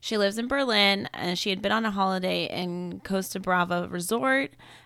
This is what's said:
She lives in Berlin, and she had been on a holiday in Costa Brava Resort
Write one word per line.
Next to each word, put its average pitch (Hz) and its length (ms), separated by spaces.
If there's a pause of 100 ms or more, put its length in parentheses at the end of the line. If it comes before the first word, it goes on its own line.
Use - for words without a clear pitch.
She - 180
lives 202 200
in 233 100
Berlin, 214 640
and 180 260
she 208 120
had 190 120
been 208 100
on 226 120
a 220 80
holiday 185 560
in 180 560
Costa 190 360
Brava 180 500
Resort 240 600 (340)